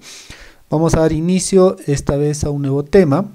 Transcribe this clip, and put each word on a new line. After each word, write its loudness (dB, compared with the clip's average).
vamos 0
a 2
dar 2
inicio 0
esta -2
vez -4
a -4
un -6
nuevo -4
tema. 2